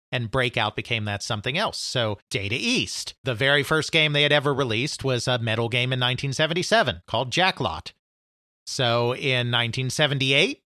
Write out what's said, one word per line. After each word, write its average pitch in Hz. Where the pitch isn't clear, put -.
And 117
Breakout 123
became 113
that 104
something 120
else. 226
So 110
Data 101
East, 220
the 127
very 135
first 156
game 156
they 147
had 147
ever 143
released 123
was 127
a 127
metal 117
game 127
in 131
nineteen 127
seventy-seven 156
called 120
Jacklot. 127
So 120
in 127
nineteen 120
seventy-eight, 139